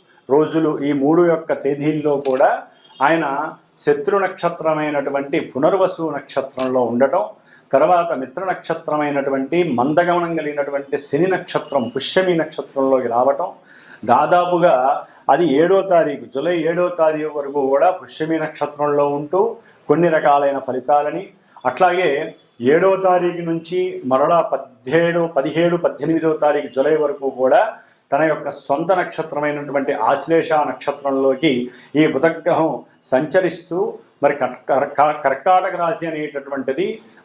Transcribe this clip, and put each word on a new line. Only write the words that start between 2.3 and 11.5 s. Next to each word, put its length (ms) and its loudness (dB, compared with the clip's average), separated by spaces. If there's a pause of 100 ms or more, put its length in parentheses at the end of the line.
ఆయన 500 0 (260)
శత్రు 400 0
నక్షత్రమైనటువంటి 1200 -2
పునర్వసు 720 0
నక్షత్రంలో 720 -4
ఉండటం, 420 0 (500)
తర్వాత 400 2
మిత్ర 300 -8
నక్షత్రమైనటువంటి 1200 -2
మందగమనం 720 0
కలిగినటువంటి 640 -4
శని 300 -2
నక్షత్రం 680 -4